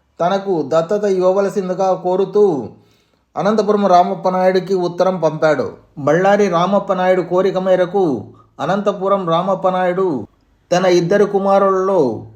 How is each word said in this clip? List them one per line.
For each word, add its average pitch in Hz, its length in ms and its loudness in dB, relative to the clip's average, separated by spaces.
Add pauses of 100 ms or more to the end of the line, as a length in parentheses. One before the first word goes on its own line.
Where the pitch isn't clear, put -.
(200)
తనకు 185 480 -2
దత్తత 165 360 0
ఇవ్వవలసిందిగా 190 880 0
కోరుతూ 180 760 0 (680)
అనంతపురం 208 480 0
రామప్ప 185 440 2
నాయుడికి 185 440 0
ఉత్తరం 180 460 0
పంపాడు. 151 520 0 (260)
బళ్ళారి 185 520 2
రామప్ప 190 440 0
నాయుడు 185 280 0
కోరిక 180 360 0
మేరకు 180 640 0 (360)
అనంతపురం 190 720 -2
రామప్ప 185 400 0
నాయుడు 180 580 -2 (500)
తన 185 80 0
ఇద్దరు 180 400 2
కుమారులలో 190 1000 0 (100)